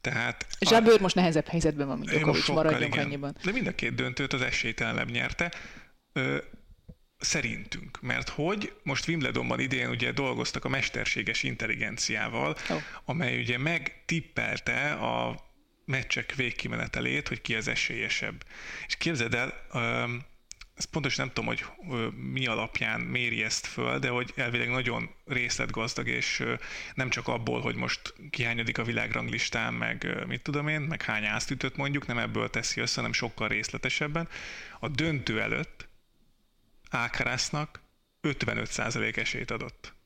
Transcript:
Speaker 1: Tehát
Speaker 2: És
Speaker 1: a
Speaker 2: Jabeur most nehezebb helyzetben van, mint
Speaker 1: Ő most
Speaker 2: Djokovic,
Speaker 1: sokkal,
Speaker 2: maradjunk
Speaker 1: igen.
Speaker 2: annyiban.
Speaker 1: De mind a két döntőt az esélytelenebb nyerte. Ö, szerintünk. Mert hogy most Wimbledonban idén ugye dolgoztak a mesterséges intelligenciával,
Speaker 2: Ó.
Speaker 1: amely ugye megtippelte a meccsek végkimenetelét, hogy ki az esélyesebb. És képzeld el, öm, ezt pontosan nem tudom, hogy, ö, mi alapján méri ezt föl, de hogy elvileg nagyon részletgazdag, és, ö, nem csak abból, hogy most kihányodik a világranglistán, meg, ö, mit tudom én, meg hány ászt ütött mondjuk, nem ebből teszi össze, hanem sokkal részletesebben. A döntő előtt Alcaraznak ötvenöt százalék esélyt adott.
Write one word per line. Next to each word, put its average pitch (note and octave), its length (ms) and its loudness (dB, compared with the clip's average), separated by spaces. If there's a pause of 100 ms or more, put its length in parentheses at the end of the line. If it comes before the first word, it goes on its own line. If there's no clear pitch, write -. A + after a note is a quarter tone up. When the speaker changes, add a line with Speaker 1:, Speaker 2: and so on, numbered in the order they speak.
Speaker 1:
Tehát A#2+ 460 0 (120)
Speaker 2:
És G3 120 4
Speaker 1:
a A3 40 10
Speaker 2:
Jabeur A3+ 260 12
most F#3 140 4
nehezebb E3 320 6
helyzetben D3+ 400 4
van, C3+ 120 -2
mint - 120 -4
Speaker 1:
Ő - 20 2
most D#3 120 4
Speaker 2:
Djokovic, - 200 6
Speaker 1:
sokkal, D#3+ 200 6
Speaker 2:
maradjunk D3 300 4
Speaker 1:
igen. C#3+ 120 2
Speaker 2:
annyiban. C#3+ 380 -4
Speaker 1:
De F3+ 80 2
mind B3 140 2
a - 80 -2
két B2 200 0
döntőt B2+ 380 0
az C3 100 2
esélytelenebb A#2+ 680 0
nyerte. B2+ 420 0 (600)
Ö, C#3 240 0 (840)
szerintünk. - 840 -2
Mert B2 280 0
hogy G3+ 440 0 (100)
most C#3 260 -2
Wimbledonban B2 520 0
idén C3 280 0
ugye A#2+ 240 0
dolgoztak B2+ 520 0
a B2+ 40 0
mesterséges A#2 760 0
intelligenciával, A#2 1120 0 (140)
Speaker 2:
Ó. E3+ 40 2 (300)
Speaker 1:
amely B2 360 0
ugye A#2+ 180 0
megtippelte C#3+ 1300 0
a A#2+ 560 0 (360)
meccsek - 500 -2
végkimenetelét, A#2+ 960 -2
hogy A#2+ 120 -4
ki - 140 -2
az A2 140 0
esélyesebb. A2+ 760 -2 (420)
És - 100 -2
képzeld A#2+ 380 2
el, A#2+ 180 0 (200)
öm, A#2+ 500 0 (520)
ezt - 160 -6
pontosan C#3 340 0
nem C3 100 -6
tudom, A2+ 140 0
hogy, A2+ 160 0 (260)
ö, A#2 160 0 (260)
mi C3 140 0
alapján A2+ 540 0
méri A#2 420 0
ezt - 240 -2
föl, B2 320 0
de C3+ 100 0
hogy B2 280 -2
elvileg A#2+ 320 0
nagyon A#2+ 420 0 (160)
részletgazdag, A#2+ 840 -2
és, A#2+ 320 0
ö, A#2+ 140 0 (400)
nem B2+ 160 0
csak - 180 -2
abból, B2 320 0
hogy A#2 140 0
most A#2+ 400 -4 (160)
kihányodik A#2 480 0
a A#2+ 60 0
világranglistán, A#2 880 0
meg, A#2 300 -2
ö, B2 200 -2
mit B2 180 -6
tudom D3 260 -2
én, D3+ 120 0
meg D3 220 -4
hány G#2+ 220 0
ászt G#2+ 260 -2
ütött C3 260 -2
mondjuk, C#3 300 -2
nem A#2+ 120 -2
ebből A2 320 0
teszi A2+ 300 -2
össze, A#2+ 160 0
hanem A#2 160 -2
sokkal A2 360 -2
részletesebben. C3 800 0 (520)
A - 80 -4
döntő C#3 520 2
előtt A2+ 480 -2 (1000)
Alcaraznak B2 880 0 (400)
ötvenöt A2+ 500 0
százalék A2+ 460 0
esélyt A#2 340 -2
adott. - 420 -8 (140)